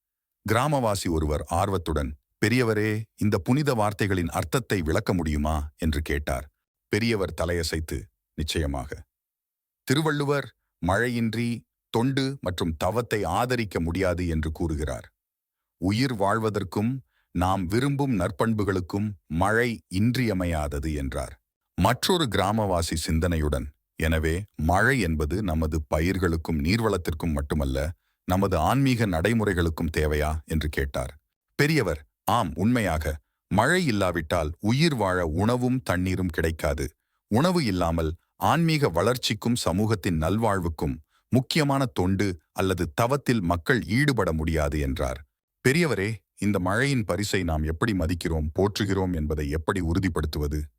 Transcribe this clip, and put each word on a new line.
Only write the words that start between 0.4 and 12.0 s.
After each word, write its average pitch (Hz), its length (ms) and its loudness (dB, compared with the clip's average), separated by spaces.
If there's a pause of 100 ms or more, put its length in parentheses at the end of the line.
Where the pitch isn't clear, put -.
கிராமவாசி 113 640 2
ஒருவர் 76 380 0
ஆர்வத்துடன், 85 640 0 (340)
"பெரியவரே, 107 580 2 (120)
இந்த 104 220 2
புனித 135 360 2
வார்த்தைகளின் 104 560 0
அர்த்தத்தை 92 520 -2
விளக்க 85 320 0
முடியுமா?" 76 640 0
என்று 78 240 0
கேட்டார். 71 460 -4 (440)
பெரியவர் 104 500 0
தலையசைத்து, 85 560 -4 (360)
"நிச்சயமாக. 71 720 -4 (840)
திருவள்ளுவர் 147 600 0 (400)
மழையின்றி 117 760 0 (280)
தொண்டு 135 520 0